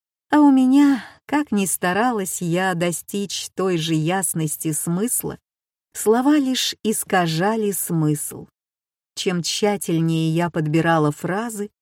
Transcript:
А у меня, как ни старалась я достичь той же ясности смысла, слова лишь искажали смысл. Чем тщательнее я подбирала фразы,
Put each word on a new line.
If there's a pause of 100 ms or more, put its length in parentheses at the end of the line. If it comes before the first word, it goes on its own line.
(300)
А
у
меня, (220)
как
ни
старалась
я
достичь
той
же
ясности
смысла, (560)
слова
лишь
искажали
смысл. (680)
Чем
тщательнее
я
подбирала
фразы, (120)